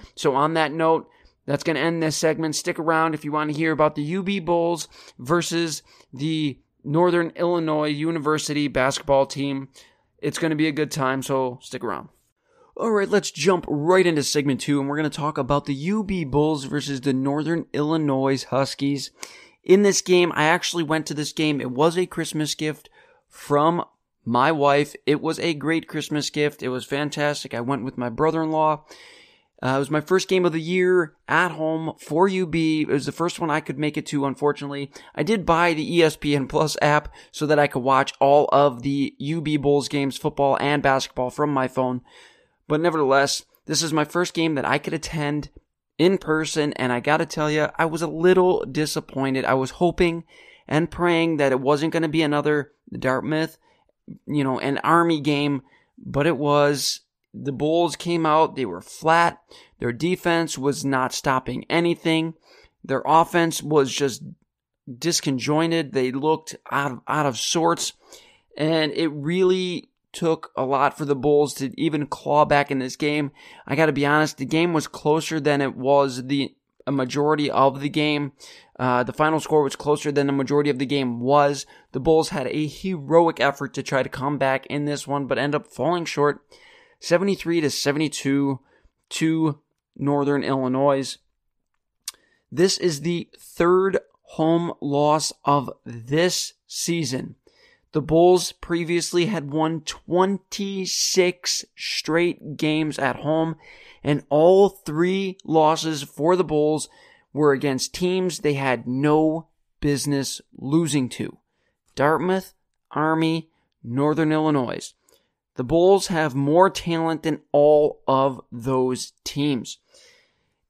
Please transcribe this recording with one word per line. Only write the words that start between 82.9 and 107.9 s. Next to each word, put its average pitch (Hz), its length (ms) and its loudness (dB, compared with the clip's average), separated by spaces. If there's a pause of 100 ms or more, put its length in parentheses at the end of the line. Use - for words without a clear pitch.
effort 139 320 0
to 135 100 -6
try 131 200 -2
to 127 80 -4
come 143 260 -4
back 135 300 -2
in 147 180 -4
this 147 220 -6
one, 139 200 -4
but 120 120 -2
end 143 160 0
up - 120 -4
falling 165 380 -2
short, 147 400 0 (540)
seventy-three 175 640 0
to 151 80 0
seventy-two 139 920 0 (500)
to 160 480 0 (380)
Northern 143 480 0
Illinois. 135 720 0 (1300)
This 175 280 0
is 156 220 -2
the 170 280 -4 (100)
third 185 600 2 (240)
home 165 580 0
loss 147 520 0 (120)
of 143 260 2 (140)
this 127 720 -2 (120)
season. 131 680 -6 (560)
The 151 100 -2
Bulls 175 500 4
previously 170 760 -2
had 151 260 -6
won 160 300 -2
twenty-six 185 1800 -2 (120)
straight 160 800 -2
games 156 420 -2
at 131 180 -2
home, 160 400 -2 (460)
and 147 260 0
all 185 400 6
three 185 760 -2
losses 156 580 2
for 156 340 0
the 180 80 0
Bulls 151 440 0 (460)
were 147 180 4
against 135 420 -2